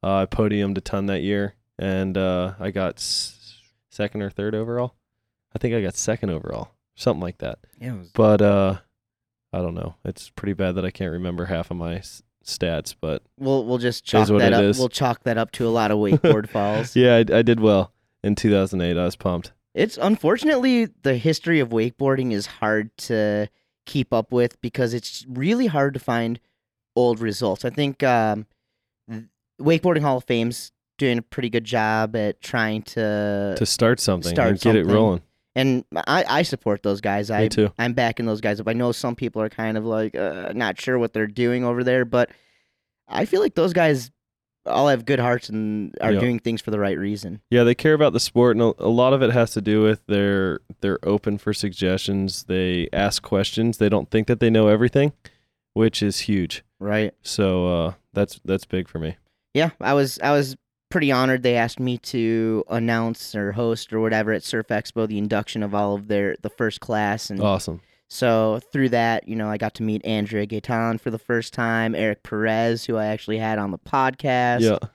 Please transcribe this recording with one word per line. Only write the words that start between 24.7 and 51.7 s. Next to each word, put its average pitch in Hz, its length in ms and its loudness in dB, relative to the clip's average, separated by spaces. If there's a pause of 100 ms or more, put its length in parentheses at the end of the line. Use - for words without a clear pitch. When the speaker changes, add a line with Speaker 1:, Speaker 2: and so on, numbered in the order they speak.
Speaker 2:
it's - 360 -10
really 190 380 0
hard 143 260 0
to 135 60 -8
find 117 400 -4 (560)
old 120 240 4
results. 104 440 -2
I 123 60 -2
think, 139 340 -2
um, 110 440 2 (600)
th-, 110 140 -12 (380)
Wakeboarding 160 400 2
Hall 139 160 0
of 123 80 -6
Fame's 120 460 -2 (260)
doing 123 200 2
a 117 40 -2
pretty 123 280 -6
good 117 140 -2
job 110 520 0
at 104 260 -2
trying 110 420 -2
to 104 760 -2
Speaker 1:
To - 80 0
start 120 340 2
something 87 340 -2
Speaker 2:
start 85 160 2
Speaker 1:
and 98 100 0
get 113 160 4
it 107 100 6
Speaker 2:
something. 98 100 2
Speaker 1:
rolling. 104 260 4 (340)
Speaker 2:
And 131 280 2 (240)
I, 165 200 2
I 139 160 2
support 107 400 -4
those 101 180 -2
guys. 101 280 -2
Speaker 1:
Me 110 80 -2
Speaker 2:
I, 107 100 2
Speaker 1:
too. 104 300 2
Speaker 2:
I'm 120 160 -2
backing 117 320 0
those 107 160 -2
guys 104 180 -2
up. 104 80 -6
I 113 60 -2
know 120 200 0
some 120 220 -4
people 110 260 -6
are 107 80 -2
kind 110 280 -4
of 110 80 -4
like, 110 300 -2
uh, 87 400 -4
not 107 240 -4
sure 127 180 -2
what 117 160 0
they're 110 140 -2
doing 120 380 -2
over 120 180 -2
there, 127 220 2
but 120 240 0 (800)
I - 180 -2
feel 370 160 0
like 403 140 0
those 170 180 2
guys 151 380 2 (540)
all 120 220 2
have 123 180 2
good 135 140 2
hearts 123 300 0
and 107 500 -4
are 110 140 2
Speaker 1:
Yeah. 98 80 2
Speaker 2:
doing 120 180 0
things 113 220 -4
for 110 100 -6
the 107 80 -2
right 98 180 0
reason. 101 520 -6
Speaker 1:
Yeah, 120 160 6
they 120 100 6
care 156 180 4
about 147 200 4
the 117 60 2
sport, 120 360 4
and 117 80 2
a, 113 160 4
a - 80 0
lot 123 240 4
of 135 100 4
it 117 100 4
has 120 200 2
to 110 100 -4
do 107 200 4
with 107 260 2
they're, 101 540 2 (180)
they're 98 240 -2
open 104 340 0
for 104 160 -4
suggestions. 95 920 -2